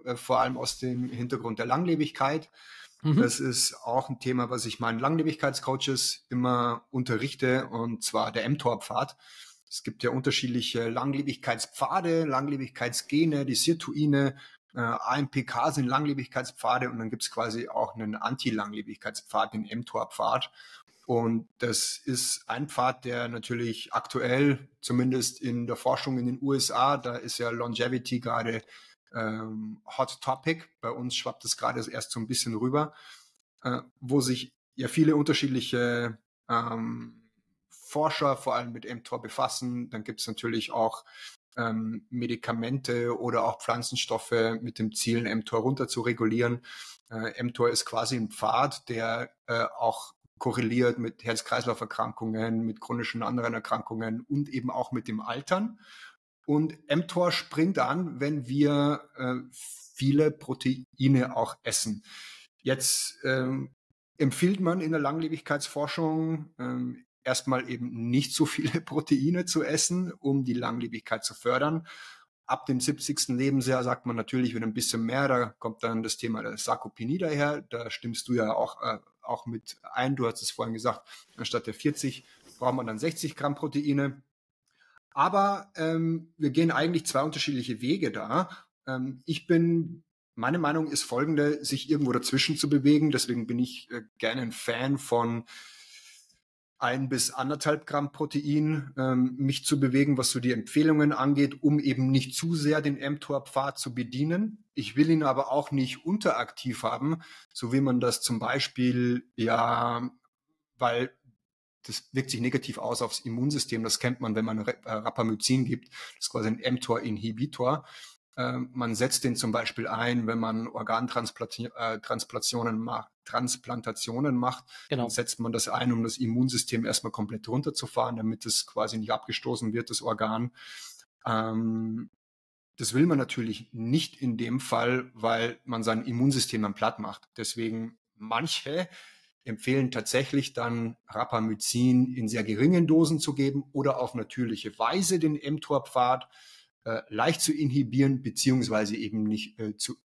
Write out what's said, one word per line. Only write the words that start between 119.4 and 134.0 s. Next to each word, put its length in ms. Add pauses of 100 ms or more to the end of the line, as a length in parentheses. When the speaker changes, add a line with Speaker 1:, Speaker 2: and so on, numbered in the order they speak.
Speaker 1:
Beispiel 360
ein, 400
wenn 120
man 280
Organtransplati-, 1080
äh, 240
Transplantationen 800
ma-, 300 (160)
Transplantationen 1080
macht. 300 (240)
Speaker 2:
Genau. 140
Speaker 1:
Dann 60
setzt 300
man 120
das 180
ein, 220
um 120
das 140
Immunsystem 680
erstmal 260
komplett 360
runterzufahren, 680
damit 300
es 220
quasi 320
nicht 120
abgestoßen 640
wird, 160
das 140
Organ. 480 (760)
Ähm, 840 (680)
das 160
will 140
man 100
natürlich 560
nicht 480